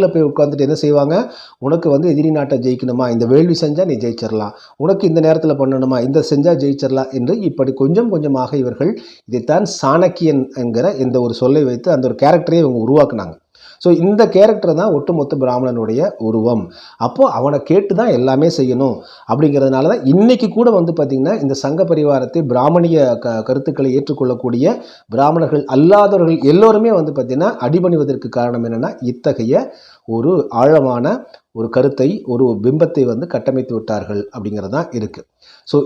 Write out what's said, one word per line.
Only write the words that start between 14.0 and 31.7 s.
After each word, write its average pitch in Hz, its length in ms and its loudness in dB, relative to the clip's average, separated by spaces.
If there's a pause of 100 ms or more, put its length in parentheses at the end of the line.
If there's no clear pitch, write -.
கேரக்டர் 190 440 4
தான் 185 180 0
ஒட்டுமொத்த 147 440 -2
பிராமணனுடைய 123 840 -2
உருவம். 110 540 -2 (260)
அப்போ 120 320 0
அவனை 139 300 -2
கேட்டு 196 360 0
தான் 220 160 0
எல்லாமே 131 360 2
செய்யணும் 131 480 0 (320)
அப்படிங்கிறதுனால 135 600 2
தான் 202 160 -2
இன்னைக்கு 208 460 4
கூட 233 220 2
வந்து 170 200 2
பார்த்தீங்கன்னா 147 500 -2
இந்த 135 120 -2
சங்க 143 300 -2
பரிவாரத்தை 151 640 0
பிராமணிய 143 720 2
க-, 113 220 -4
கருத்துக்களை 135 540 -2
ஏற்றுக்கொள்ளக்கூடிய 131 800 -2 (360)
பிராமணர்கள் 147 560 0
அல்லாதவர்கள் 175 720 4
எல்லோருமே 208 520 4
வந்து 160 200 0
பார்த்தீங்கன்னா 143 460 -2
அடிபணிவதற்கு 151 720 0
காரணம் 120 340 -4
என்னன்னா 117 360 -4
இத்தகைய 131 760 -2 (320)
ஒரு 131 440 0
ஆழமான 135 760 2 (260)
ஒரு 113 180 -6
கருத்தை, 139 560 0